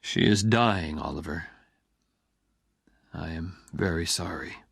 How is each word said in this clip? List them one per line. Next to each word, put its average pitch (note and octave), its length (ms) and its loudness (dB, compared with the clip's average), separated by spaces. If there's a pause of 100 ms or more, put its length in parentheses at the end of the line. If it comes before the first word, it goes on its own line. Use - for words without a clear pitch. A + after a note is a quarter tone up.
She - 260 2
is G#2 160 6
dying, G#2 560 4
Oliver. D2 500 -6 (1600)
I - 180 -8
am E2 280 -8 (140)
very E2+ 340 0
sorry. - 500 -6 (160)